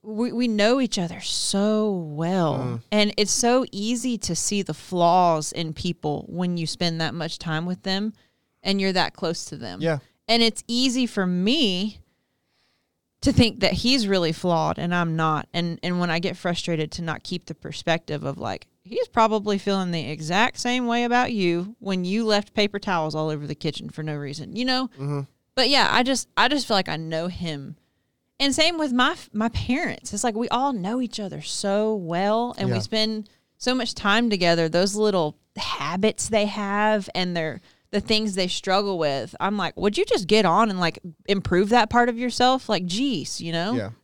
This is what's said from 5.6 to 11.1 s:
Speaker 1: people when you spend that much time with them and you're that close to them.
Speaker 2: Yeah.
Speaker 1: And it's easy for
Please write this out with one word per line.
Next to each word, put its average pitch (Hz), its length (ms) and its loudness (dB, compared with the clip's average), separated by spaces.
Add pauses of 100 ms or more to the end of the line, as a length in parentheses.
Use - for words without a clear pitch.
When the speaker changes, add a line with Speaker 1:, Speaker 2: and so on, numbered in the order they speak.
Speaker 1:
people 156 540 -4
when 175 300 -2
you 165 100 -4
spend 165 340 -4
that 160 120 -4
much 165 260 -6
time 160 260 -4
with 180 180 -6
them 202 300 -2 (480)
and 196 200 0
you're 190 120 2
that 180 220 2
close 175 300 -4
to - 120 -12
them. 95 240 -10
Speaker 2:
Yeah. 160 180 0 (280)
Speaker 1:
And 233 160 4
it's 226 240 0
easy 247 400 0
for 196 180 -2